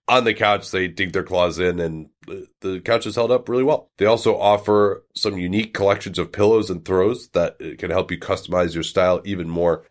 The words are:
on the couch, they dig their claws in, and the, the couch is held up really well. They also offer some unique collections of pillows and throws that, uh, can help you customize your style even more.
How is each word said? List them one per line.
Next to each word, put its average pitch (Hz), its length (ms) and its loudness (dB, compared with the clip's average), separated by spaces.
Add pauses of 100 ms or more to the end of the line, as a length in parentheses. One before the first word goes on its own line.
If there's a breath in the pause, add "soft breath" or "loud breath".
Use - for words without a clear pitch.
on 123 180 4
the 107 100 0
couch, 104 340 0
they 92 200 -2
dig 87 240 -6
their 92 100 0
claws 87 340 0
in, 87 220 0
and 80 300 -6 (180)
the, 95 180 -14 (160)
the 92 200 -6
couch 113 260 -2
is 98 80 -8
held 117 160 0
up 123 180 -2
really 123 140 0
well. 143 340 0
They 98 80 0
also 113 320 2
offer 104 640 2 (120)
some 101 240 -4
unique 98 340 -2
collections 98 460 0
of 82 120 -4
pillows 104 380 4
and 85 160 -6
throws 95 440 0
that, 85 300 0
uh, 78 200 -12
can 90 100 -6
help 90 220 0
you 82 80 -8
customize 90 560 -2
your 82 80 -4
style 90 420 2
even 90 240 -6
more. 85 420 0